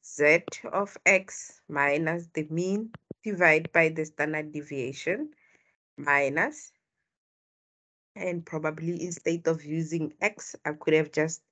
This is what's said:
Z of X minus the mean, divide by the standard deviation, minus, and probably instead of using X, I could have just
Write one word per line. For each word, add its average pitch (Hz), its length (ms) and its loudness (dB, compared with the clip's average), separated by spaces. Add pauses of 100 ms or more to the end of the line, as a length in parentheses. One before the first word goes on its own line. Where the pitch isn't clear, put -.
Z 151 380 4 (280)
of 202 240 -2 (100)
X - 600 0
minus 160 680 0
the 156 160 -4
mean, 190 420 -2 (340)
divide 165 480 4
by 165 160 6
the 160 160 -2
standard 151 480 -4
deviation, 147 760 -6 (680)
minus, 143 760 0 (1500)
and 175 280 -4
probably 160 580 -4
instead 170 420 -4
of 160 200 0
using 156 560 -2
X, - 420 -4
I 151 80 -2
could 151 220 2
have 156 180 4
just 160 300 -2 (100)